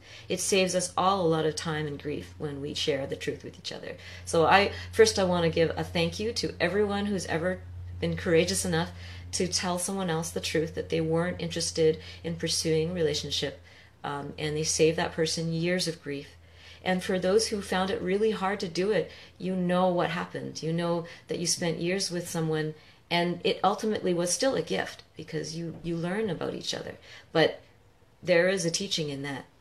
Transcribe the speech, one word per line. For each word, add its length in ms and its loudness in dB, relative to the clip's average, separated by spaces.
It 100 -2
saves 380 2
us 200 -2
all 260 4
a 40 4
lot 200 2
of 100 0
time 320 -4
and 120 -8
grief 380 -8
when 220 -6
we 140 -6
share 320 0
the 100 -4
truth 260 -6
with 160 -14
each 140 -10
other. 240 -10
So 220 4
I, 240 8
first 260 6
I 60 4
wanna 260 4
give 260 4
a 60 -2
thank 380 -2
you 140 -2
to 260 -4
everyone 460 2
who's 200 -2
ever 340 -2
been 180 0
courageous 480 4
enough 260 0
to 160 -2
tell 320 -2
someone 300 -2
else 200 -2
the 100 -4
truth, 360 0
that 140 -6
they 100 2
weren't 400 0
interested 580 2
in 140 -4
pursuing 580 0
relationship, 640 -2
um, 340 -6
and 160 -2
they 80 0
saved 340 6
that 160 0
person 400 0
years 360 0
of 140 -8
grief. 260 -8
And 180 0
for 160 0
those 300 4
who 120 -2
found 300 -2
it 120 -2
really 280 2
hard 300 -2
to 80 -4
do 240 0
it, 180 2
you 180 -4
know 320 4
what 220 2
happened. 520 -6
You 100 -2
know 340 0
that 120 -4
you 60 -2
spent 320 0
years 320 -2
with 180 -4
someone, 460 -2
and 320 2
it 220 2
ultimately 500 2
was 180 0
still 220 2
a 80 0
gift 400 -4
because 400 -8
you, 260 -8
you 140 -4
learn 340 -2
about 240 -4
each 200 -6
other. 200 -8
But 280 4
there 240 6
is 160 0
a 60 2
teaching 400 -2
in 120 -6
that, 220 -6